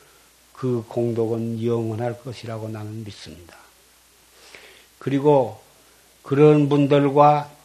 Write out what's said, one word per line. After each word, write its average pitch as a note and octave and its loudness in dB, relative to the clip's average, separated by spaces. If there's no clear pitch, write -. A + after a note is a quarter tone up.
그 A#2+ -6
공덕은 A#2 -4
영원할 A#2 -4
것이라고 A2 -14
나는 A2 -12
믿습니다. E2+ -20
그리고 C3+ 0
그런 D3 4
분들과 C#3+ 4